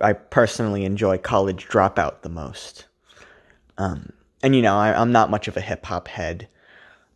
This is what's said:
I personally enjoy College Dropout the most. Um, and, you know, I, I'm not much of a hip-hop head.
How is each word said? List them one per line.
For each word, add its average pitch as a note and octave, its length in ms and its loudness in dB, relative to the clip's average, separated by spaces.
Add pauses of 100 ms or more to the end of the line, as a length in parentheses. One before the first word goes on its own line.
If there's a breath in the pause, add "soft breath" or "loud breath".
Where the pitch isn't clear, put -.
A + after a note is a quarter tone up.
I G#2 120 4
personally G#2+ 720 0
enjoy G2 340 0
College G2 480 -2
Dropout F#2+ 540 2
the - 80 -12
most. - 560 -14 (920 soft breath)
Um, F2+ 340 -6 (300)
and, C3+ 140 4
you B2 80 4
know, G2+ 120 4
I, G#2 240 2
I'm A#2+ 120 2
not A2+ 180 4
much G2+ 180 -4
of G#2+ 80 -10
a - 60 -4
hip-hop G2 460 -8
head. F2 400 -10 (680 soft breath)